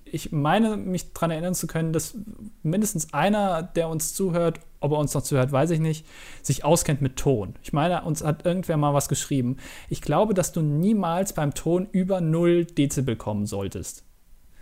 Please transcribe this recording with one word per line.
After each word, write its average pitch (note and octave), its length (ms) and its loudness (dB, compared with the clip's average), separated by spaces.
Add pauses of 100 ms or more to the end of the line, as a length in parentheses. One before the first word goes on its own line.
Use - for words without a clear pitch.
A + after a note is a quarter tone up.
ich - 260 -8
meine, G3+ 460 2
mich F#3 360 -4
dran E3+ 180 0
erinnern E3+ 240 -2
zu - 100 -4
können, D#3+ 260 -2
dass D#3+ 240 -4 (460)
mindestens F3 540 0
einer, F#3 480 2
der E3 260 -2
uns D#3+ 240 -4
zuhört, E3+ 460 0 (200)
ob C#3+ 120 0
er D3+ 80 2
uns C#3+ 160 0
noch C#3 80 0
zuhört, C3+ 280 2
weiß C#3+ 200 2
ich D#3 80 2
nicht, D#3+ 260 0 (380)
sich - 200 0
auskennt D3+ 380 2
mit C3 140 0
Ton. A2 480 0
Ich - 100 -6
meine, E3 300 2
uns D3+ 200 -2
hat D3+ 220 -2
irgendwer F3 320 0
mal D3 160 2
was C#3+ 160 2
geschrieben. C3 480 0 (320)
Ich - 140 -4
glaube, G3 320 2
dass F3 160 2
du E3+ 100 -2
niemals F3 720 2
beim C#3+ 220 0
Ton F3+ 360 0
über F#3 300 0
null E3+ 440 4
Dezibel C#3 500 0
kommen G#2 320 -4
solltest. G2 560 -6 (580)